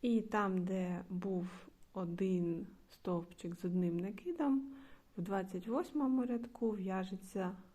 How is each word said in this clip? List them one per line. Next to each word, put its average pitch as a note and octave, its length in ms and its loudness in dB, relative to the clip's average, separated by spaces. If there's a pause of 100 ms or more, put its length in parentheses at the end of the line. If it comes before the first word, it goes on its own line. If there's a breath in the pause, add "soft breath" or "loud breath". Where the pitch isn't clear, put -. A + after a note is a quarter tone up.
І A#3 180 6
там, G3 440 2
де F3+ 440 0
був F3+ 400 -2 (440)
один F3+ 720 2 (240)
стовпчик F3 640 -4
з F3 100 -14
одним F3 360 4
накидом, C#4 720 0 (440 loud breath)
в F#3 60 -2
двадцять F#3+ 460 -2
восьмому C4 560 2
рядку A#3 460 0
в'яжеться F#3+ 880 -2 (180)